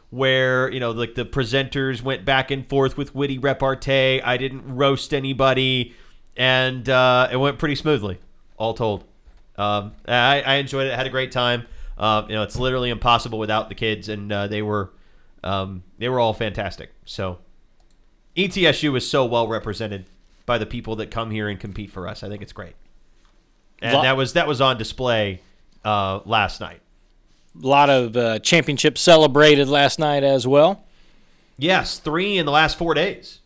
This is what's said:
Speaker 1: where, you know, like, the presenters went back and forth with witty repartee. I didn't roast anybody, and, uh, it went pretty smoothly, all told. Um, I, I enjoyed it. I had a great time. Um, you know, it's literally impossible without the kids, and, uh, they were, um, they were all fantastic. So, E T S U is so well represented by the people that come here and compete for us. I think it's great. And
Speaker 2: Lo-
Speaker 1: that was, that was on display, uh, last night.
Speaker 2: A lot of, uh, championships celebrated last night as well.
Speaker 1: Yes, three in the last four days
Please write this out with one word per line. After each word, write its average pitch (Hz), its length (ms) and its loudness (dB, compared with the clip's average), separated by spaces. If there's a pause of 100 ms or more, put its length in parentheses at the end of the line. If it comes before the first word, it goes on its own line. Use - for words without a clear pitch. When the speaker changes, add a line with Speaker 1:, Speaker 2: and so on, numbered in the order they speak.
(100)
Speaker 1:
where, 131 600 2
you 127 100 -6
know, 120 100 -2
like, 117 240 -6
the 135 100 -4
presenters 135 800 -2
went 123 240 -6
back 135 240 2
and 135 180 -6
forth 135 300 0
with 139 160 -8
witty 135 240 -4
repartee. 131 840 0
I 123 160 -2
didn't 131 400 -8
roast 139 380 0
anybody, 131 800 0 (420)
and, 127 540 0
uh, 127 420 4
it 127 60 0
went 139 200 0
pretty 147 180 -2
smoothly, 104 420 -2 (400)
all 113 160 -2
told. 107 300 -4 (520)
Um, 104 360 -2 (140)
I, 123 360 2
I 135 140 0
enjoyed 135 320 -4
it. 127 40 -4
I 117 40 -6
had 131 100 -4
a 131 40 -8
great 131 220 -4
time. 120 320 -2 (320)
Um, 107 320 0
you 107 60 -6
know, 107 80 -2
it's 101 140 -6
literally 127 340 -2
impossible 117 480 2
without 110 320 -2
the 101 40 -14
kids, 107 360 -4
and, 104 200 -8
uh, 101 160 -2
they 104 140 -4
were, 104 300 -4 (520)
um, 95 420 -6 (120)
they 120 140 -4
were 127 100 0
all 113 140 2
fantastic. 98 580 -6 (140)
So, 92 320 -8 (960)
E 190 120 0
T 185 200 0
S 143 160 2
U 147 120 0
is 120 140 -4
so 139 160 2
well 117 240 0
represented 101 560 -8 (420)
by 120 120 0
the 107 80 -4
people 113 300 -8
that 107 140 -8
come 113 200 -8
here 107 180 -4
and 98 100 -8
compete 101 320 -12
for 90 160 -12
us. 104 160 -12
I 104 60 -12
think 101 140 -12
it's 95 100 -18
great. 87 220 -18 (1040)
And 117 140 0
Speaker 2:
Lo- 147 80 4
Speaker 1:
that 131 120 4
was, 131 200 -2
that 170 120 2
was 139 140 0
on 131 160 4
display, 110 640 -2 (460)
uh, 101 400 0
last 104 340 0
night. 85 220 -14 (800)
Speaker 2:
A 131 40 -10
lot 139 220 6
of, 123 260 2
uh, 113 260 0
championships 147 600 2
celebrated 151 680 8
last 143 300 2
night 147 240 2
as 135 240 4
well. 147 380 4 (720)
Speaker 1:
Yes, 165 420 0
three 185 380 -4
in 170 80 0
the 143 80 -2
last 151 240 4
four 165 160 0
days - 540 -4